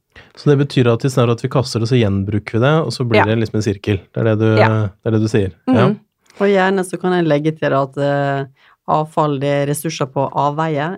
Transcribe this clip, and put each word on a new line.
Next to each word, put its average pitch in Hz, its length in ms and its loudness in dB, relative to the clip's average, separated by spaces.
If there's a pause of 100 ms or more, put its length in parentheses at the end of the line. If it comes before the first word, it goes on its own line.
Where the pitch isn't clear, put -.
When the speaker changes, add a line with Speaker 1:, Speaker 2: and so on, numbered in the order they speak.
(380)
Speaker 1:
Så - 140 -2
det 139 100 4
betyr 135 320 0
at 117 120 -4
i 135 60 0
stedet 123 160 2
for 120 80 2
at - 80 -14
vi 127 80 -4
kaster 127 320 -2
det, 117 80 -4
så 131 80 2
gjenbruker 98 580 -2
vi 113 60 2
det, 143 100 4 (120)
og 123 100 -6
så 131 120 -4
blir 107 140 2
Speaker 2:
Ja. - 40 2
Speaker 1:
det 113 140 0
liksom 107 200 -2
en 104 60 -2
sirkel. 104 340 -2 (140)
Det - 80 -6
er - 20 0
det 110 160 2
du, 110 180 4
Speaker 2:
Ja. 107 120 6
Speaker 1:
det 110 360 -2
er 117 60 0
det 110 100 2
du 110 60 0
sier. 104 240 0 (160)
Speaker 2:
Mhm. 254 80 2
Speaker 1:
Ja. 123 120 4 (520)
Speaker 3:
Og 202 100 2
gjerne 190 360 2
så 185 140 -10
kan 180 140 -2
jeg 175 120 0
legge 156 340 0
til 143 140 0
at, 135 240 -2
eh, 139 480 -2 (420)
avfall, 156 520 -2
det 143 100 -2
er 143 220 0
ressurser 151 400 -4
på 139 220 -2
avveie. 151 640 -2